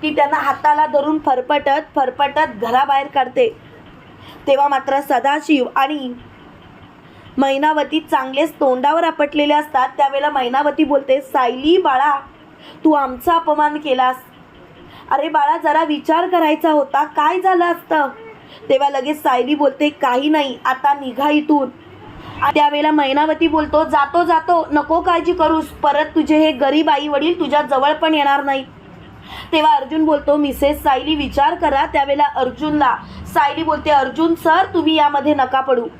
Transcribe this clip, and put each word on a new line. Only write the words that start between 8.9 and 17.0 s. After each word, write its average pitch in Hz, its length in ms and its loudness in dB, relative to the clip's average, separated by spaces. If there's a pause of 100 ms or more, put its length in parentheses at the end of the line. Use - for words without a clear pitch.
आपटलेले 294 500 0
असतात. 285 420 0
त्यावेळेला 277 340 0
मैनावती 285 540 0
बोलते, 285 360 0
"सायली 269 580 0
बाळा, 285 420 2 (640)
तू 311 80 4
आमचा 277 420 0
अपमान 302 440 0
केलास. 254 380 0 (920)
अरे 302 180 0
बाळा, 302 280 0
जरा 320 280 0
विचार 320 440 0
करायचा 320 420 2
होता, 285 340 2